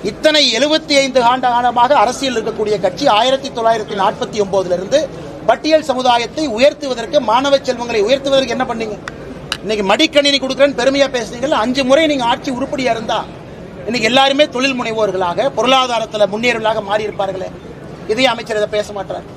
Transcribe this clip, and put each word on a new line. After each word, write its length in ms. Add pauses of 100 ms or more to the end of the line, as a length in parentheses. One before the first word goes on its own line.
இத்தனை 320 (160)
எழுபத்தி 460
ஐந்து 160 (100)
ஆண்டு 240
காலமாக 480
அரசியல் 360
இருக்கக்கூடிய 440
கட்சி 240 (140)
ஆயிரத்தி 360
தொள்ளாயிரத்தி 460
நாற்பத்தி 420
ஒன்பதுல 340
இருந்து 220 (460)
பட்டியல் 420
சமுதாயத்தை 560 (140)
உயர்த்துவதற்கு, 640 (100)
மாணவ 280 (100)
செல்வங்களை 400
உயர்த்துவதற்கு 480
என்ன 160
பண்ணீங்க? 260 (680)
இன்னைக்கு 280
மடிக்கணினி 500
கொடுக்குறேன்னு 400
பெருமையா 340
பேசுனீங்கல்ல, 480
அஞ்சு 260
முறை 220
நீங்க 220
ஆட்சி 260
உருப்படியா 360
இருந்தா 240 (680)
இன்னைக்கு 240
எல்லாருமே 340 (100)
தொழில் 220
முனைவோர்களாக, 680 (100)
பொருளாதாரத்துல 760
முன்னேறவர்களாக 560
மாறி 180
இருப்பார்களே. 420 (640)
இதையும் 220
அமைச்சர் 260
இதை 180
பேச 200
மாட்டார். 280 (120)